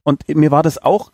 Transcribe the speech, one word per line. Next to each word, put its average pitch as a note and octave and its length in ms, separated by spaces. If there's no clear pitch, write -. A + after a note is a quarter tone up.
und C#3+ 300
mir D3+ 180
war D3 120
das D#3+ 180
auch G3 320